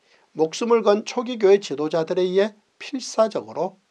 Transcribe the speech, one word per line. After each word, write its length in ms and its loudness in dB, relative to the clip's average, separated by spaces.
목숨을 500 0
건 220 2
초기 340 -6
교회 200 6
지도자들에 640 -4
의해 320 0
필사적으로 1000 -4